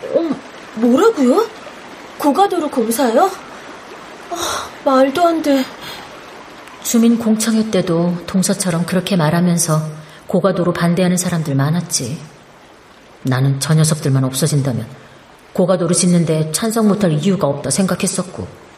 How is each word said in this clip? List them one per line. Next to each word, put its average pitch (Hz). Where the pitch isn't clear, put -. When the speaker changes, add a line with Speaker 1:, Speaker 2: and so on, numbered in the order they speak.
Speaker 1:
어, 330
뭐라고요? 294
고가도로 330
공사요? 247
아, 349
말도 269
안 339
돼. 277
Speaker 2:
주민 233
공청회 220
때도 175
동서처럼 180
그렇게 180
말하면서 165
고가도로 180
반대하는 175
사람들 165
많았지. 147
나는 135
저 156
녀석들만 151
없어진다면 131
고가도로 180
짓는데 160
찬성 220
못할 202
이유가 151
없다 139
생각했었고. 180